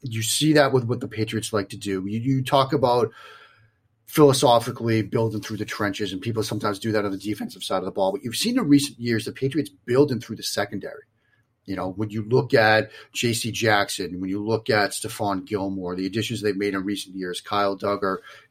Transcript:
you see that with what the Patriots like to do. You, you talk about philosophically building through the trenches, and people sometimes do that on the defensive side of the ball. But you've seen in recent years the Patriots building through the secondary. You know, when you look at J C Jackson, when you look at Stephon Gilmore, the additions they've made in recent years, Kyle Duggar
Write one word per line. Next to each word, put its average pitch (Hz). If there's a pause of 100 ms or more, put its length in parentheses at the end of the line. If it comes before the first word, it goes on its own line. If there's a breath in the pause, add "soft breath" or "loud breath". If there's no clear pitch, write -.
you 113
see 151
that 143
with 123
what 120
the 139
Patriots 110
like 101
to 104
do. 95
You, 104
you 131
talk 135
about 123 (920 loud breath)
philosophically 120
building 110
through 107
the 104
trenches, 101
and 95
people 110
sometimes 104
do 113
that 104
on 101
the 98
defensive 101
side 95
of 90
the 95
ball. 95
But 98
you've 113
seen 247
in 208
recent 143
years 117
the 139
Patriots 135 (140)
building 127
through 110
the 98
secondary. - (640)
You 95
know, 92
when 104
you 107
look 127
at 110 (240 loud breath)
J 120
C 117
Jackson, 98
when 95
you 101
look 110
at 104
Stephon 101
Gilmore, 95
the 95
additions 107
they've 101
made 101
in 95
recent 95
years, 90
Kyle 101
Duggar 98 (340 loud breath)